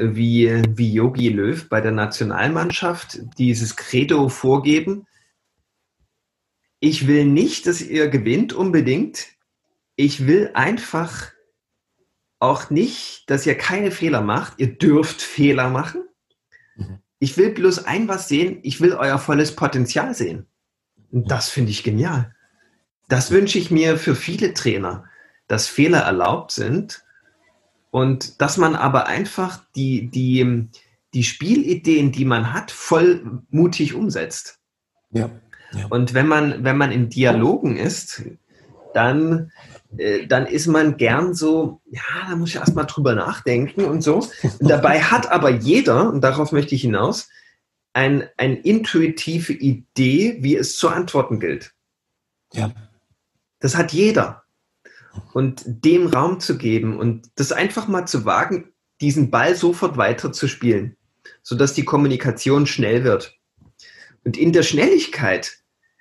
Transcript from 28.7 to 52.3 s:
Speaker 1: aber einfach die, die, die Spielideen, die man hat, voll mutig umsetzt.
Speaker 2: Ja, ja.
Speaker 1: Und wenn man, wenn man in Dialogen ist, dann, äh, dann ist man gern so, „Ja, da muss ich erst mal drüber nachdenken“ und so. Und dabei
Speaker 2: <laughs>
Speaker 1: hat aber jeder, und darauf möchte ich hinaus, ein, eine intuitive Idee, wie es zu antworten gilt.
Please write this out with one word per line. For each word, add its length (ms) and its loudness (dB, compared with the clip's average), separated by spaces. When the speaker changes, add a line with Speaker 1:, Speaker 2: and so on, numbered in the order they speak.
Speaker 1:
aber 320 2
einfach 540 -4
die, 340 -2
die, 580 0
die 100 0
Spielideen, 880 2
die 140 -2
man 280 0
hat, 180 -8
voll 800 2
mutig 420 2
umsetzt. 640 -6
Speaker 2:
Ja, 180 -2
ja. 160 -8
Speaker 1:
Und 260 0
wenn 120 4
man, 360 0
wenn 140 2
man 140 2
in 180 0
Dialogen 680 2
ist, 460 -6
dann, 560 0
äh, 280 -2
dann 220 2
ist 200 -2
man 300 2
gern 380 2
so, 460 -2
„Ja, 380 -10
da 60 -6
muss 140 -4
ich 60 -8
erst 180 2
mal 120 -2
drüber 280 0
nachdenken“ 720 -2
und 160 -2
so. 260 2
Und 100 4
dabei 320 4
Speaker 2:
<laughs> 100 2
Speaker 1:
hat 180 2
aber 220 4
jeder, 580 4
und 120 0
darauf 300 2
möchte 220 0
ich 80 -2
hinaus, 480 -2
ein, 320 2
eine 180 0
intuitive 1000 0
Idee, 880 0
wie 140 2
es 220 -4
zu 120 2
antworten 500 -2
gilt. 340 -6